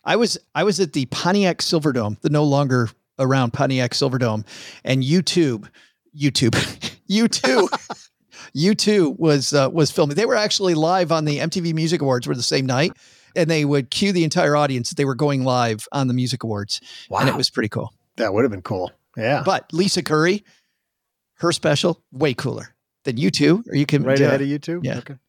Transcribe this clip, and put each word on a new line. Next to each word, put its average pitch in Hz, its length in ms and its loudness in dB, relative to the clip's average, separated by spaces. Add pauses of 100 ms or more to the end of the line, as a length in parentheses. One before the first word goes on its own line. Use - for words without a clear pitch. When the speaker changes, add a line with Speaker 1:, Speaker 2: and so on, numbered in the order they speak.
Speaker 1:
I 175 120 0
was, 220 200 0 (180)
I 156 100 0
was 190 160 0
at 175 120 0
the 135 140 -2
Pontiac 185 520 0
Silverdome, 123 640 -2
the 151 100 -2
no 151 140 2
longer 135 460 2 (280)
around 131 340 2
Pontiac 131 400 0
Silverdome, 120 520 0 (400)
and 131 180 2
YouTube, 143 680 0 (480)
YouTube, 139 380 0 (480)
<laughs> - 40 -20
U 220 220 2
two, 254 400 2 (420)
Speaker 2:
<laughs> - 420 -20
Speaker 1:
U 180 220 2
two 196 440 2
was, 147 340 2
uh, 135 200 2
was 160 180 2
filming. 147 260 0
They 220 100 2
were 262 80 2
actually 202 400 0
live 165 380 2
on 160 120 0
the 147 160 -2
M 156 80 -2
T 190 120 -4
V 170 120 -2
Music 160 300 0
Awards 131 240 0
were 147 80 -4
the 120 80 -6
same 139 240 0
night, 131 260 0 (420)
and 160 140 0
they 156 160 0
would 143 260 0
cue 202 220 0
the 175 120 2
entire 156 320 2
audience 135 340 0
that - 60 -10
they 143 80 0
were 135 100 -2
going 135 300 0
live 120 480 0
on 135 160 -2
the 123 60 -2
Music 123 280 -4
Awards, 101 380 -6 (300)
and 110 180 2
it - 40 2
Speaker 2:
Wow. - 60 -4
Speaker 1:
was 127 120 -2
pretty 113 180 -2
cool. - 260 -8 (220)
Speaker 2:
That 104 180 -2
would 110 100 2
have 123 60 2
been 95 120 -10
cool. 90 280 -6 (260)
Yeah. 123 280 0
Speaker 1:
But - 280 -2
Lisa 180 300 0
Curry, 160 420 0 (920)
her 170 160 0
special, 151 500 -2 (100)
way 135 220 -2
cooler - 400 -8 (300)
than 120 120 -4
U 151 140 0
two, 156 380 2
or - 80 -10
you 139 100 2
can 143 160 2
Speaker 2:
Right 135 160 2
Speaker 1:
yeah. 143 80 4
Speaker 2:
ahead 139 160 2
of 139 60 -2
U 147 100 -4
two? 170 260 -8
Speaker 1:
Yeah. 123 140 -4
Speaker 2:
Okay. 139 160 -16 (140)